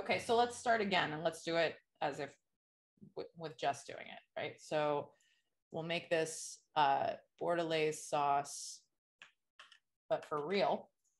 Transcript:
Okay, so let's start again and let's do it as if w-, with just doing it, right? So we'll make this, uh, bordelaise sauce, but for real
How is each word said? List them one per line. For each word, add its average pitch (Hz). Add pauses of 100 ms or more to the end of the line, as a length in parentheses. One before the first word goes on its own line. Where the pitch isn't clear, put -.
Okay, 185
so 233
let's 240
start 226
again 175
and 156
let's 165
do 165
it 160 (240)
as 147
if 139 (840)
w-, 160
with 160
just 143
doing -
it, -
right? 147
So 147 (600)
we'll 160
make 170
this, 160 (180)
uh, 139 (300)
bordelaise 160
sauce, 143 (1300)
but 156
for 147
real 185 (300)